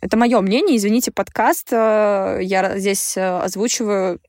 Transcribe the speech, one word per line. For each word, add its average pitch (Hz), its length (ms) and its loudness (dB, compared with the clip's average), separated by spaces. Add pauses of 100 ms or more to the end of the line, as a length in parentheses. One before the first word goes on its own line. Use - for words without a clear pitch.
Это 220 160 -2
моё 240 240 4
мнение, 254 360 2
извините, 214 340 0
подкаст. - 600 -2
Э, 208 680 2
я 190 200 0
ра-, 196 180 -2
здесь, 190 360 -4
э, 185 240 -2
озвучиваю 196 880 -2